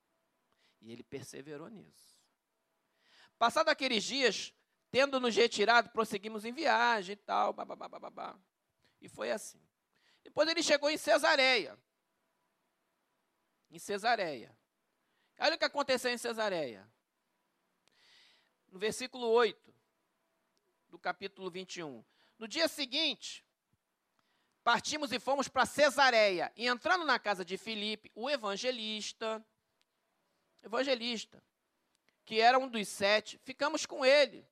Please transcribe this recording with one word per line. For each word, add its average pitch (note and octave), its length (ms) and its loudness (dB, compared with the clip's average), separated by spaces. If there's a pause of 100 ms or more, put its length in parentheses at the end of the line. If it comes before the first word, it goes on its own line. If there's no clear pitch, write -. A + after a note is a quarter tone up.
(840)
E A2 100 -16
ele A#2 100 -14
perseverou C#3+ 680 -14
nisso. - 520 -20 (1160)
Passado D#4+ 320 4
aqueles B3+ 340 0
dias, A3+ 480 0 (380)
tendo C4+ 280 2
nos B3 160 0
retirado, A3+ 540 4
prosseguimos G#3+ 560 -6
em A#3 80 -8
viagem A#3 600 2
e - 20 -10
tal, G#3 380 -2
babá, G#3 200 -10
babá, - 240 -14
babá. - 400 -14 (640)
E - 80 -20
foi G#3+ 220 -6
assim. - 300 -8 (600)
Depois - 260 0
ele E4 140 0
chegou D4 280 2
em B3+ 80 -2
Cesareia. C4 800 4 (1900)
Em D#3+ 80 -20
Cesareia. F#3+ 800 -4 (840)
Olha D4+ 160 0
o E4 40 -6
que D#4 60 0
aconteceu C4+ 480 0
em A#3+ 60 -4
Cesareia. F3+ 680 -4 (1800)
No F#3 100 -20
versículo A#3+ 500 -4
oito A3+ 460 2 (1120)
do E3+ 100 -20
capítulo F#3+ 520 -8
vinte F#3 280 -12
e F3 40 -8
um. C3 220 -12 (340)
No A3 80 -10
dia D4 220 0
seguinte, C#4 760 -6 (1200)
Partimos B3+ 460 0
e B3 80 -4
fomos C4+ 260 -2
pra B3+ 180 0
Cesareia. A3+ 920 4
E A3+ 100 -6
entrando D#4+ 380 0
na B3+ 160 2
casa F#3+ 240 -4
de F3+ 120 -6
Filipe, G#3+ 600 -8
o A3 120 -6
evangelista, A3 1200 -6 (1120)
evangelista, A#3+ 800 -4 (840)
que A3 160 0
era A#3+ 180 8
um C4 100 -2
dos A3+ 200 -4
sete, G#3 560 0
ficamos D4 420 -4
com C#4+ 180 -4
ele. C4 480 4